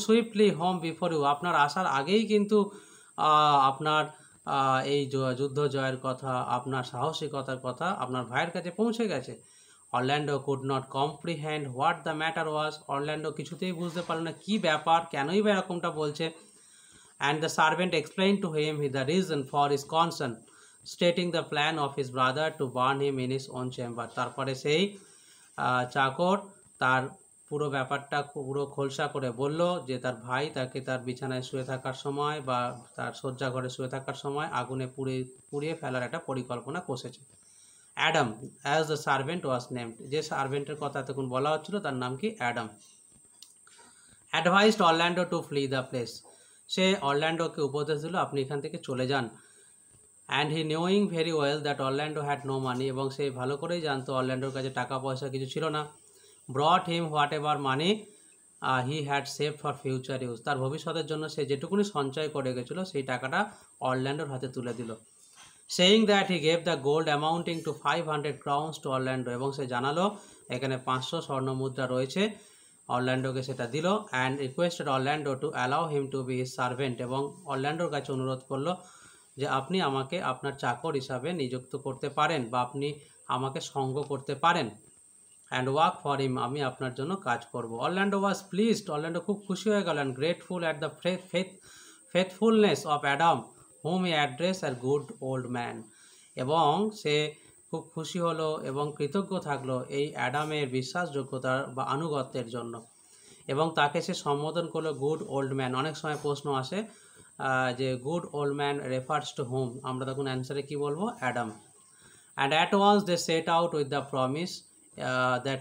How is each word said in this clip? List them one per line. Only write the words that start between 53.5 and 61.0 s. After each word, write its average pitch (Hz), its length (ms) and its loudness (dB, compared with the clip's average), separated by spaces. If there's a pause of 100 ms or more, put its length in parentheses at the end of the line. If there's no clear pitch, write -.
করেই 170 240 -4
জানতো 135 320 -2
অরল্যান্ডোর 131 380 0
কাছে 131 180 -4
টাকা 131 300 -4
পয়সা 131 300 -4
কিছু 135 160 -4
ছিল 156 240 -2
না, 151 180 -4 (640)
brought 170 380 4
him 170 200 0
whatever 147 560 2
money, 151 300 2 (640)
uh, 131 280 0
he 147 60 -2
had 139 280 0 (160)
saved 147 240 -2
for 147 100 -2 (140)
future 127 420 -4
use, 113 140 -10
তার 147 140 -2
ভবিষ্যতের 156 480 -2